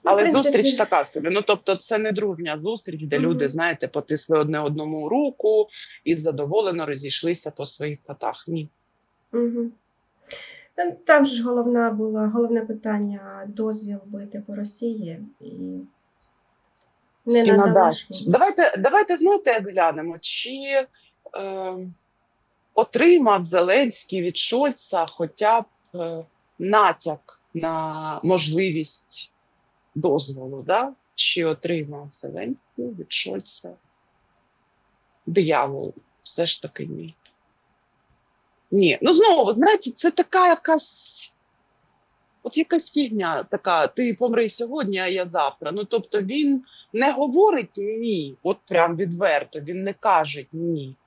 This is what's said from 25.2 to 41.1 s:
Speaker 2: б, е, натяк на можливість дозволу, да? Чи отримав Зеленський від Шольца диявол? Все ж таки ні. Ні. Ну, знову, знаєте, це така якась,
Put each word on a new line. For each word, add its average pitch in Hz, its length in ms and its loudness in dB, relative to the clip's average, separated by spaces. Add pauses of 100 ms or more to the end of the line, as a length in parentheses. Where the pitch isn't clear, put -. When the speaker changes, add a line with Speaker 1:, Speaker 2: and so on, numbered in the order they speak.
Speaker 2:
б, 214 40 -12 (300)
е, 165 300 -8 (340)
натяк 180 840 0 (140)
на 156 680 -6
можливість 165 1080 -2 (600)
дозволу, 139 680 -4
да? 247 300 -2 (220)
Чи - 300 0
отримав 156 680 -4
Зеленський 202 720 -10 (140)
від 160 140 -12
Шольца - 580 -8 (1600)
диявол? 139 680 0 (280)
Все - 240 -4
ж - 160 -6
таки - 240 -12
ні. 160 280 -12 (1600)
Ні. 180 320 4
Ну, 349 120 4
знову, 320 380 6
знаєте, 302 380 2
це 339 200 0
така 359 380 2
якась, - 840 -2 (1120)